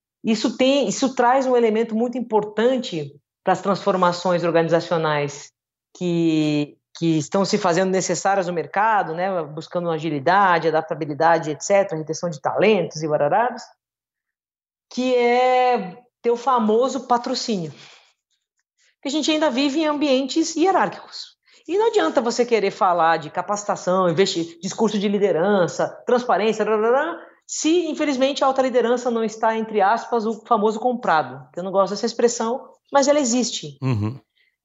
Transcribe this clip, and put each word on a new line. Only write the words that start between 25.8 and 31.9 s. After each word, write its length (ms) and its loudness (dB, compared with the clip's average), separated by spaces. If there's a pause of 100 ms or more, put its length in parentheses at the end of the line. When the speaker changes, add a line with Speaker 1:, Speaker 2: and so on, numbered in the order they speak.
Speaker 1:
transparência, 600 0
blá, 120 0
blá, 120 0
blá, 300 0 (260)
se, 420 0
infelizmente, 560 -2
a 40 4
alta 140 0
liderança 500 0
não 120 -2
está, 340 -2
entre 240 -2
aspas, 440 0
o 200 -4
famoso 340 2
comprado. 720 -2
Que 80 -12
eu 40 -8
não 80 -8
gosto 200 2